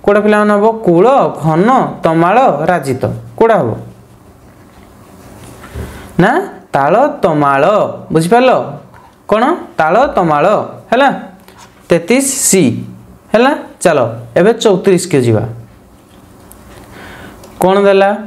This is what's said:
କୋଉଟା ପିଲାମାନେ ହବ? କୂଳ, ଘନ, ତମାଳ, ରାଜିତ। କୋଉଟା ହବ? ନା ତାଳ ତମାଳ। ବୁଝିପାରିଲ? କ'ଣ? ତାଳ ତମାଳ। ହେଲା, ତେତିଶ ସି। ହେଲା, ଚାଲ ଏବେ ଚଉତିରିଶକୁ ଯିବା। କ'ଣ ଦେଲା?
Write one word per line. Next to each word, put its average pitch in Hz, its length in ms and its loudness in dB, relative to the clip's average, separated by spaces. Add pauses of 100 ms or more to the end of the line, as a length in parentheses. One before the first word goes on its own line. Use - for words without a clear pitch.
କୋଉଟା 202 180 2
ପିଲାମାନେ 208 340 2
ହବ? 208 120 2 (180)
କୂଳ, 180 220 4 (340)
ଘନ, 160 280 0 (340)
ତମାଳ, 170 360 2 (280)
ରାଜିତ। 143 380 -2 (320)
କୋଉଟା 220 200 4
ହବ? 127 140 -2 (2500)
ନା 208 120 2 (400)
ତାଳ 143 220 2 (280)
ତମାଳ। 147 420 2 (480)
ବୁଝିପାରିଲ? 226 380 2 (800)
କ'ଣ? 254 280 0 (220)
ତାଳ 180 280 2
ତମାଳ। 160 400 0 (460)
ହେଲା, 262 200 2 (760)
ତେତିଶ 202 360 0
ସି। 165 600 0 (500)
ହେଲା, 262 220 2 (240)
ଚାଲ 160 180 2 (380)
ଏବେ 185 160 2
ଚଉତିରିଶକୁ 190 680 0
ଯିବା। 113 200 2 (2250)
କ'ଣ 190 220 2
ଦେଲା? 196 340 2 (100)